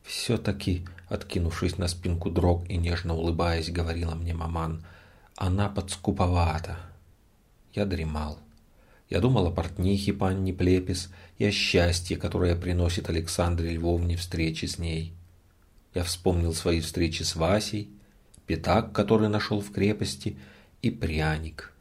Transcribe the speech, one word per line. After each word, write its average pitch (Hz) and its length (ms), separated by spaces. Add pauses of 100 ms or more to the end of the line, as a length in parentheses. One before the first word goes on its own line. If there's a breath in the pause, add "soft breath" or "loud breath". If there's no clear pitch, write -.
«Всё-таки», - 800 (220 loud breath)
откинувшись 87 680
на 90 100
спинку 82 420
дрог 87 400
и 90 80
нежно 85 380
улыбаясь, 82 560
говорила 82 440
мне 85 180
маман, 82 520 (500 loud breath)
«она 98 340
подскуповата». 90 1080 (960)
Я 104 120
дремал. 78 520 (720 soft breath)
Я 90 100
думал 110 280
о 87 40
портнихе 98 640
панне 95 400
Плепис 90 580 (260 loud breath)
и - 80
о 104 60
счастье, 87 680
которое 90 380
приносит 87 540
Александре 85 640
Львовне 85 440
встречи 82 500
с - 120
ней. 82 360 (800)
Я 87 80
вспомнил 87 500
свои 82 280
встречи 82 420
с - 120
Васей, 101 540 (560 soft breath)
пятак, 95 460
который 107 380
нашёл 104 320
в 101 100
крепости, - 680 (440 loud breath)
и - 100
пряник 78 880